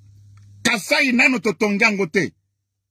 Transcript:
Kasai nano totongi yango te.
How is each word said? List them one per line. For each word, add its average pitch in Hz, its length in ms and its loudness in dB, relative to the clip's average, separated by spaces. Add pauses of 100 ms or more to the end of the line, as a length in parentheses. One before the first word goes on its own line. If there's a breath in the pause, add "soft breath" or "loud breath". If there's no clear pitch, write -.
(600)
Kasai 262 500 0
nano 254 280 2
totongi 202 440 -2
yango 196 220 0
te. 165 280 -2 (580)